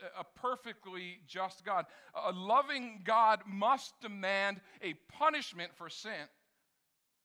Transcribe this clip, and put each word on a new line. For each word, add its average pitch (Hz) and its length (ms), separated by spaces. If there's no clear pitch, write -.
a 185 100
perfectly 185 1040
just 185 380
God. 185 220
A 202 180
loving 240 680
God 220 440
must 214 560
demand 196 580
a 175 100
punishment 247 640
for 170 140
sin. 165 400